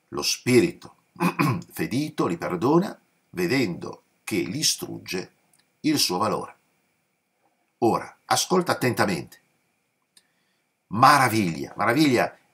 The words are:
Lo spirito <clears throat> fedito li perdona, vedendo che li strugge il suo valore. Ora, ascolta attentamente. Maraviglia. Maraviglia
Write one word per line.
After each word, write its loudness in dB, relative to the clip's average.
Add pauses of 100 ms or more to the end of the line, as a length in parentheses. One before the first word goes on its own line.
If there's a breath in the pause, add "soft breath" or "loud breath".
Lo -8
spirito 0 (200)
<clears throat> -2
fedito -4
li -4
perdona, 0 (320)
vedendo -4 (200)
che -4
li -6
strugge -6 (480)
il 0
suo -2
valore. -4 (1200)
Ora, -2
ascolta 0
attentamente. -2 (1500)
Maraviglia. 4
Maraviglia 2 (180)